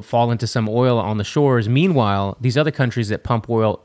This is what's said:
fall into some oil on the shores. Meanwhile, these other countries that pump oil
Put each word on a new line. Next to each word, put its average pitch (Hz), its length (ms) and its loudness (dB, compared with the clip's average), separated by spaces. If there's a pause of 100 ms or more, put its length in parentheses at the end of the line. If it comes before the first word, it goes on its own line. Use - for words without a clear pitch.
fall 120 260 0
into 117 160 -2
some 110 220 -2
oil 123 280 2
on 107 200 -2
the 104 80 -4
shores. 131 420 0
Meanwhile, 117 720 0
these 120 180 -2
other 151 140 2
countries 120 380 -2
that 107 160 -4
pump 113 240 -2
oil 110 360 0